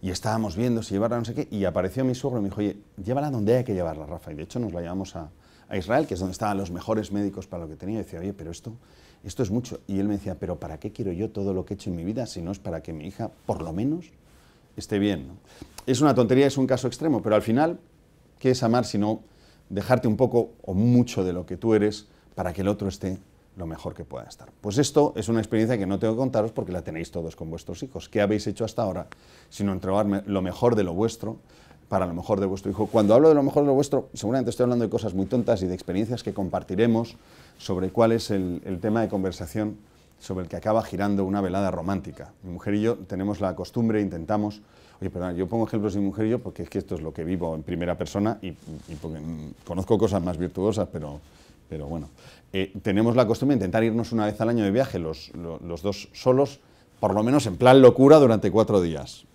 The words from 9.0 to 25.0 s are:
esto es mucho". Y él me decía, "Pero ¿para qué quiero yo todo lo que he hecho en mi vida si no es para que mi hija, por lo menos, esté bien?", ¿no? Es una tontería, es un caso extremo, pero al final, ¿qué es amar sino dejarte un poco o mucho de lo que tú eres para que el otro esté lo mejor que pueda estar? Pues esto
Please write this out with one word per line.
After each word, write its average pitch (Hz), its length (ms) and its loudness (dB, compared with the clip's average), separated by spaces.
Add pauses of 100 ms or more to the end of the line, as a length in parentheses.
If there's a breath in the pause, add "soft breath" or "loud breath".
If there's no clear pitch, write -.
esto 110 180 -6
es 95 80 -2
mucho". 123 360 -6
Y 98 120 -2
él 98 80 0
me 104 60 0
decía, 98 260 -6
"Pero 87 180 -6
¿para 78 220 -12
qué 113 120 -10
quiero 98 200 -6
yo 104 200 -4
todo 98 220 -4
lo 92 120 -4
que - 80 -8
he - 20 -6
hecho - 140 -10
en 87 80 -4
mi 82 80 -8
vida 113 220 -4
si 92 140 -12
no 82 100 -6
es 104 80 -8
para 82 220 -8
que 85 120 -12
mi 78 140 -12
hija, 107 220 -10 (160)
por 92 160 -4
lo 82 120 -8
menos, 143 380 -4 (640 soft breath)
esté 104 220 -2
bien?", 92 280 0
¿no? 87 60 -16 (520 loud breath)
Es 127 140 2
una 143 160 6
tontería, 127 320 6
es 135 100 0
un 131 80 2
caso 127 220 0
extremo, 131 340 0
pero 107 140 2
al 107 60 6
final, 143 380 2 (600)
¿qué 131 120 2
es 127 120 2
amar 120 220 2
sino 107 360 -2 (480 soft breath)
dejarte 101 380 0
un 107 80 2
poco 120 360 2 (120)
o 95 100 -6
mucho 120 520 4
de 90 80 -2
lo 87 120 -6
que 90 120 -8
tú 113 160 2
eres 104 340 2 (280 soft breath)
para 90 180 -4
que 98 80 -6
el 95 80 0
otro 101 180 -2
esté 95 300 -6 (400)
lo 90 80 -10
mejor 80 280 -10
que 82 120 -14
pueda 58 200 -14
estar? - 240 -20 (120)
Pues 104 160 -2
esto 147 400 4